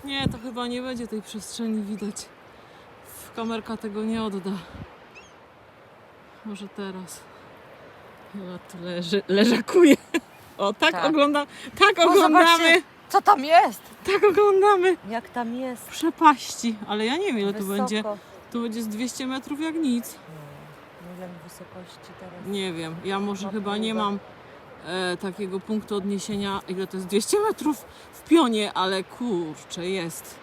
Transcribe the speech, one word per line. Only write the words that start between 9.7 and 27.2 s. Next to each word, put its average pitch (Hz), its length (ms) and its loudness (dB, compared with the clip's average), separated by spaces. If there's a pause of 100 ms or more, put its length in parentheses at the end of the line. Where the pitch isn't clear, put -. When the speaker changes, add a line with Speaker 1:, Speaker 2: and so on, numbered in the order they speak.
Speaker 1:
O, 202 140 -2
tak 320 200 2
Speaker 2:
Tak. - 120 -4
Speaker 1:
ogląda-, 294 420 2 (320)
tak 403 200 4
Speaker 2:
O, 339 120 6
Speaker 1:
oglądamy. 330 360 8
Speaker 2:
zobaczcie, 330 360 6 (260)
co 392 140 2
tam 294 220 4
jest? 320 380 4 (220)
Speaker 1:
Tak 381 260 2
oglądamy. 381 680 4 (120)
Speaker 2:
Jak 233 200 -8
tam 233 260 -6
jest? 254 340 -10
Speaker 1:
Przepaści, 294 840 2 (140)
ale 214 180 -2
ja 262 100 0
nie 403 100 -2
wiem, 254 120 -2
ile 202 140 0
tu 214 120 -6
Speaker 2:
Wysoko. 196 140 -4
Speaker 1:
będzie. 214 260 -2 (480)
Tu 233 100 -4
będzie 233 200 -6
z 220 60 -6
dwieście 240 380 -8
metrów 262 340 -8
jak 320 140 -6
nic. 254 380 -2
Speaker 2:
Nie, - 1000 -20
nie 180 80 -16
wiem 180 100 -14 (140)
wysokości - 760 -20
teraz. 180 140 -18 (120)
Speaker 1:
Nie 190 260 -6
wiem, 165 320 -8
ja 196 160 -4
może 202 260 -6
Speaker 2:
Ma 196 60 -6
Speaker 1:
chyba 208 240 -4
nie 220 180 -4
Speaker 2:
próbę. 214 100 -2
Speaker 1:
mam, 202 140 -2 (680)
e, 180 300 -4
takiego 190 440 -8
punktu 214 360 -4
odniesienia, 202 720 -4
ile 185 180 -4
to 190 100 -12
jest 190 120 -6
dwieście 208 320 2